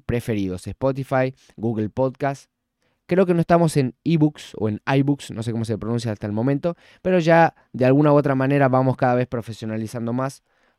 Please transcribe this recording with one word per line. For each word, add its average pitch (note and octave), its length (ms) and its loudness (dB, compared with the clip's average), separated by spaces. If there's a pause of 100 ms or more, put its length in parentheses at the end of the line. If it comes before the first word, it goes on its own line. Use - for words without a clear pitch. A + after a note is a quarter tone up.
preferidos: G#2 640 -4
Spotify, C3 640 -2 (240)
Google G#2+ 320 -4
Podcast. C3 600 -6 (560)
Creo F#3 180 2
que F3 80 0
no E3+ 80 0
estamos E3+ 340 2
en C3 280 0
eBooks D3+ 560 0
o G#2+ 100 -2
en G#2+ 160 -6
iBooks, C#3 460 0
no G2+ 100 -8
sé A#2 100 -6
cómo A2+ 140 -4
se A2 140 -4
pronuncia A2+ 320 -4
hasta G#2 160 -8
el G#2 60 -6
momento, C#3 420 -2 (260)
pero F#3 160 0
ya E3 380 4 (180)
de B2+ 120 0
alguna C#3+ 280 6
u - 20 6
otra C#3 200 2
manera C3+ 340 2
vamos C3 280 2
cada B2 180 2
vez B2 100 0
profesionalizando A2+ 880 -8
más, C3 300 -6 (360)